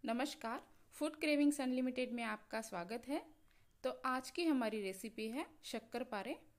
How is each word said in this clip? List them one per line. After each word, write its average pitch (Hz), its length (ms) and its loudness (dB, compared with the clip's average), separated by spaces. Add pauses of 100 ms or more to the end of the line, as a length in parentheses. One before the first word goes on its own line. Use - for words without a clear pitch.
नमस्कार, 240 580 -2 (340)
Food 302 200 -2
Cravings 294 460 6
Unlimited 254 520 2
में 233 100 -2
आपका 220 380 -4
स्वागत 220 460 -4
है। 294 140 0 (600)
तो 254 60 2 (160)
आज 262 240 0
की 349 160 0
हमारी 233 360 4
recipe 208 480 -4
है 277 160 -2 (180)
शक्कर - 420 -4
पारे। 226 300 -4 (240)